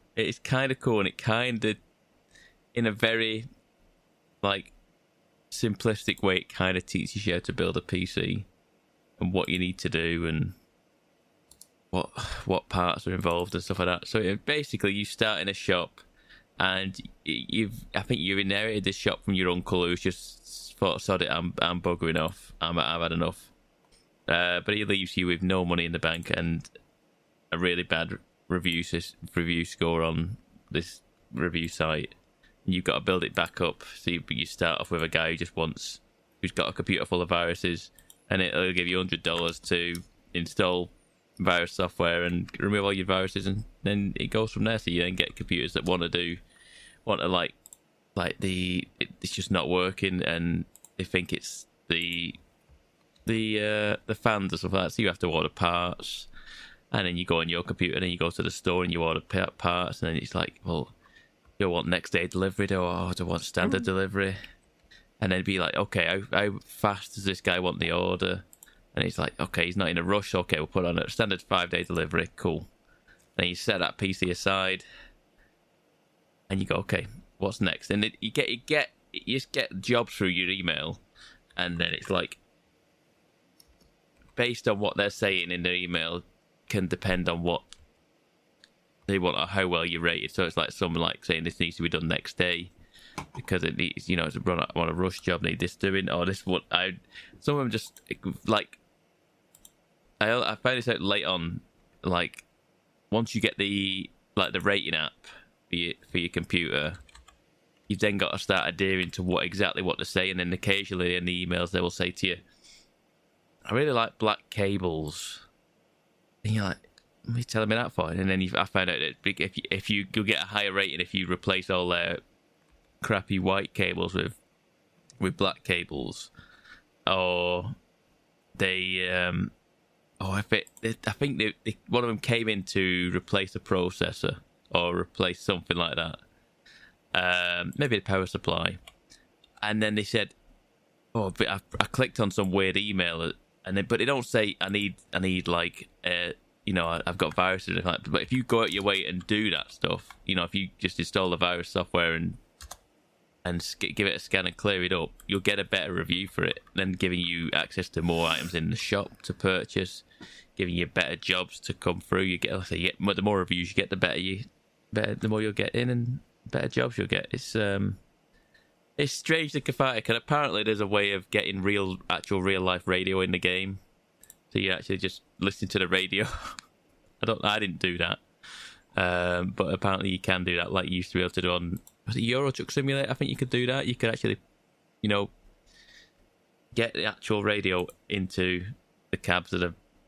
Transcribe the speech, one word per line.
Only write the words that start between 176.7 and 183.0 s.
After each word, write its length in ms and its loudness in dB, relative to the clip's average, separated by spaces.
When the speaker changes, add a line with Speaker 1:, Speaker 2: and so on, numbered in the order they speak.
Speaker 1:
I 20 0
don't, 180 0
I 140 4
didn't 220 -2
do 180 0
that, 220 -2
um, 580 2
but 180 2
apparently 360 0
you 100 -2
can 240 0
do 140 0
that. 140 -2
Like 180 0
you 80 0
used 160 -4
to 40 4
be 40 4
able 100 2
to 100 -2
do 100 2
on, 280 -2
was 100 -2
it 40 0
Euro 300 0
Truck 200 -6
Simulator? 380 0